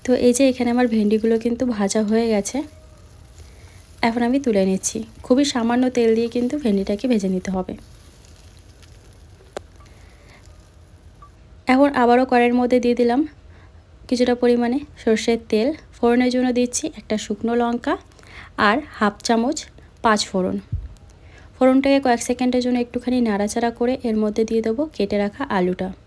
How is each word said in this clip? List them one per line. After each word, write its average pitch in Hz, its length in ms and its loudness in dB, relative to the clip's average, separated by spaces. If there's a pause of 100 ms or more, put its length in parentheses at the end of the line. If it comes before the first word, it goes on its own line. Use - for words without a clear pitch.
তো 254 100 -2 (160)
এই 240 60 6
যে 277 180 2
এখানে 247 240 -2
আমার 247 120 2
ভেন্ডিগুলো 220 480 2 (100)
কিন্তু 240 180 -2 (120)
ভাজা 202 280 0
হয়ে 220 300 0
গেছে। 202 240 -2 (1400)
এখন 233 260 0
আমি 254 180 0
তুলে 202 200 2
নিচ্ছি। 190 320 -2 (260)
খুবই 254 200 2 (100)
সামান্য 240 300 0 (140)
তেল 233 180 2
দিয়ে 233 200 -2
কিন্তু 247 180 -2 (100)
ভেন্ডিটাকে 202 440 0
ভেজে 202 280 0
নিতে 185 160 -6
হবে। 185 220 -6 (4000)
এখন 269 220 4 (120)
আবারও 240 240 4
কড়াইয়ের 240 300 2
মধ্যে 247 240 2
দিয়ে 240 220 0
দিলাম 240 200 2 (840)
কিছুটা 247 280 2
পরিমাণে 240 420 0 (260)
সর্ষের 226 360 0 (120)
তেল। 226 180 2 (280)
ফোড়নের 247 380 2
জন্য 254 180 2
দিচ্ছি 247 320 -2 (140)
একটা 214 180 -6
শুকনো 220 380 -4
লঙ্কা 240 380 -2 (760)
আর 214 100 4 (200)
হাফ 208 180 0 (100)
চামচ 240 320 0 (440)
পাঁচ 214 260 2
ফোড়ন। 190 300 -4 (960)
ফোড়নটাকে 269 520 4
কয়েক 240 220 2
সেকেন্ডের 254 380 0
জন্য 247 140 0
একটুখানি 240 420 -4
নাড়াচাড়া 220 500 0
করে 240 220 -2 (100)
এর 226 200 -2
মধ্যে 214 220 0
দিয়ে 226 160 -2
দেবো 226 200 -2 (120)
কেটে 202 240 -2
রাখা 202 320 -4
আলুটা। 185 400 -2 (180)